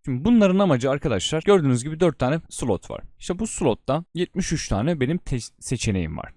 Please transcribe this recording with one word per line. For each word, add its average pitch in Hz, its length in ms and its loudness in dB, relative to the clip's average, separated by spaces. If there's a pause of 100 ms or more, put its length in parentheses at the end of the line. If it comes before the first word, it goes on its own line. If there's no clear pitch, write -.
Şimdi 135 200 -4
bunların 202 340 4
amacı 135 320 2
arkadaşlar 143 560 -2
gördüğünüz 139 380 4
gibi 156 160 -8
dört 170 180 2
tane 143 300 0
slot - 420 -4
var. - 100 -10 (180)
İşte 180 200 -6
bu 220 80 -4
slotta 143 580 -2 (100)
yetmiş 175 380 -4
üç - 160 -4
tane 135 320 0
benim 147 180 2
te-, - 200 -4 (200)
seçeneğim 95 580 -2
var. - 200 -10